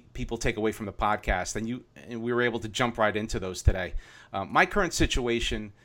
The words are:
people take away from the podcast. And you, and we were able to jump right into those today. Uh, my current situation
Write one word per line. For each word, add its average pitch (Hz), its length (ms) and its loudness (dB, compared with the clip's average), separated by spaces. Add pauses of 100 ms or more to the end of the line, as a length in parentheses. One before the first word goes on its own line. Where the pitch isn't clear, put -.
(140)
people 113 240 -6
take 120 180 0
away 107 160 2
from 107 140 -8
the 95 60 -6
podcast. 104 640 -2
And 110 120 -4
you, 127 160 -6 (240)
and 113 140 -8
we 120 100 -2
were 120 80 2
able 117 200 2
to 110 80 -8
jump 120 280 0
right 107 180 4
into 107 240 -2
those 92 220 -6
today. 92 340 2 (380)
Uh, 98 140 -2
my 156 180 6
current 185 300 2
situation 117 800 0 (100)